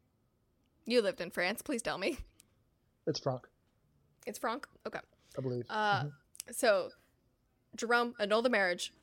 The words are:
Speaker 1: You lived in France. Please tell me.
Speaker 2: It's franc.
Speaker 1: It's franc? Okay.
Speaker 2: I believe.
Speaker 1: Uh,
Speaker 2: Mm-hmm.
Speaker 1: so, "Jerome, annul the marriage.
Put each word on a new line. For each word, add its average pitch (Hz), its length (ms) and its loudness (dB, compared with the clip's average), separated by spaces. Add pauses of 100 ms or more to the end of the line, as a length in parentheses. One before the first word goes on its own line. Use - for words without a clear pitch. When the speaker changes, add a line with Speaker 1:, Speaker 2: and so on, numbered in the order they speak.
(840)
Speaker 1:
You 233 160 4
lived 190 200 -2
in 165 100 -6
France. 185 300 -2
Please 240 200 -2
tell 151 160 -4
me. 214 200 -2 (920)
Speaker 2:
It's 156 120 -2
franc. 127 280 -6 (800)
Speaker 1:
It's 214 140 -10
franc? 240 280 -4 (180)
Okay. - 140 -8 (380)
Speaker 2:
I - 40 -4
believe. 123 280 -4
Speaker 1:
Uh, 208 340 2
Speaker 2:
Mm-hmm. 147 40 -2 (440)
Speaker 1:
so, 202 380 4 (840)
"Jerome, 240 440 2
annul 214 220 2
the 254 80 2
marriage. 196 540 2